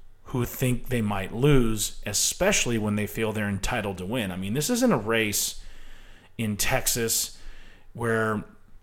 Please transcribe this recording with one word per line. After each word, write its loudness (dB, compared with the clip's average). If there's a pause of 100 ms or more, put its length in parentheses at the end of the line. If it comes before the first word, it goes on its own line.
(300)
who 0
think -2
they 0
might -2
lose, 4
especially 2
when 2
they 0
feel -2
they're -2
entitled -2
to -8
win. -2
I -6
mean, -4
this 0
isn't 4
a 6
race 0 (760)
in -2
Texas 0 (560)
where 0 (400)